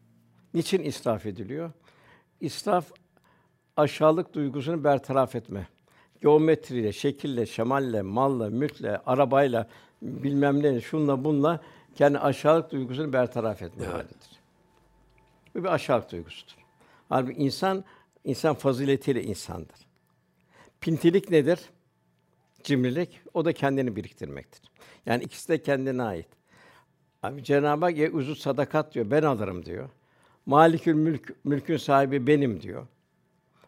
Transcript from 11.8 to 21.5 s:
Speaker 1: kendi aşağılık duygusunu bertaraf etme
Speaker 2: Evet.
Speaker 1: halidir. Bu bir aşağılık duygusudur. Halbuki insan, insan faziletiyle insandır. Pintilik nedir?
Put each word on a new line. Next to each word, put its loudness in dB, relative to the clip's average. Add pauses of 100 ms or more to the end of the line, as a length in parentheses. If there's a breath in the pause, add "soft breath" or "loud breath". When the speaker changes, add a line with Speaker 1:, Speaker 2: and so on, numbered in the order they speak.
Speaker 1:
kendi 4
aşağılık 2
duygusunu -6
bertaraf -2
etme -12
Speaker 2:
Evet. -8
Speaker 1:
halidir. -14 (1120)
Bu -6
bir 0
aşağılık 0
duygusudur. -14 (540 soft breath)
Halbuki -2
insan, -2 (400 soft breath)
insan 0
faziletiyle 0
insandır. -10 (1040 soft breath)
Pintilik 2
nedir? 4 (1040)